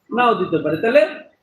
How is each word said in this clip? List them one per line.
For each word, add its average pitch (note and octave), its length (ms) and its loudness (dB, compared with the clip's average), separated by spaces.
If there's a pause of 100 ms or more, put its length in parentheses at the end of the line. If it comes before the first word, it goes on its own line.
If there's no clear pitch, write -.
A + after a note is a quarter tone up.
(160)
নাও A#3 180 2
দিতে F3 240 -2
পারি। D3+ 180 -2
তাহলে C4 300 2 (360)